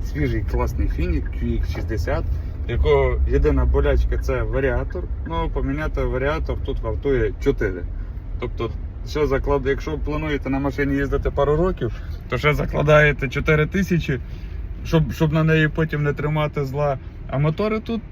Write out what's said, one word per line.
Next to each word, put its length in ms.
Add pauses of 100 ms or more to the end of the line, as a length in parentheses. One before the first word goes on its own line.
Свіжий 480
класний 360
Фінік 380
Q 180
X 320
шістдесят, 480 (440)
якого 600
єдина 380
болячка — 560
це 220
варіатор. 600 (240)
Ну, 260
поміняти 500
варіатор 640
тут 140
вартує 540 (100)
чотири. 400 (560)
Тобто, 320 (360)
ще 200
заклад-, 400
якщо 300
плануєте 520
на 100
машині 360
їздити 360
пару 240
років, 460 (280)
то 80
ще 160
закладаєте 760
чотири 360
тисячі, 540 (680)
щоб, 260
щоб 220
на 100
неї 240
потім 360
не 100
тримати 520
зла. 320 (320)
А 80
мотори 420
тут 220 (100)